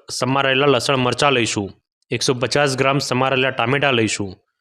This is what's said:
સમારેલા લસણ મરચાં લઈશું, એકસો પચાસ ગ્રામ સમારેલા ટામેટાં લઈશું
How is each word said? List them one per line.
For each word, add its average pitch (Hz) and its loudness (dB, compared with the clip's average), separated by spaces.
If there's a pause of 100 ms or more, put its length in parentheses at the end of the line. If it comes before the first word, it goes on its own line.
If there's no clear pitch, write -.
સમારેલા 135 0
લસણ 135 2
મરચાં 127 2
લઈશું, 110 -2 (380)
એકસો 127 -2
પચાસ 131 0
ગ્રામ 139 0
સમારેલા 131 0
ટામેટાં 131 0
લઈશું 104 -2 (260)